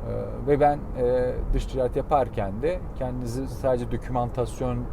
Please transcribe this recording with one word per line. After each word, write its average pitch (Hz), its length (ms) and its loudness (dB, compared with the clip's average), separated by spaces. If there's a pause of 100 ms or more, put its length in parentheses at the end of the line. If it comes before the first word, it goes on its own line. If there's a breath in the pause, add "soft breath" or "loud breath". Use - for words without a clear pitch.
E, 110 380 -4
ve 143 120 4
ben, 147 200 6 (180)
e, 123 360 2 (200)
dış 127 120 2
ticaret 127 300 0
yaparken 113 680 0
de 180 180 0 (160)
kendinizi 127 520 -4
sadece 123 440 0
dokümantasyon 123 840 -2 (160)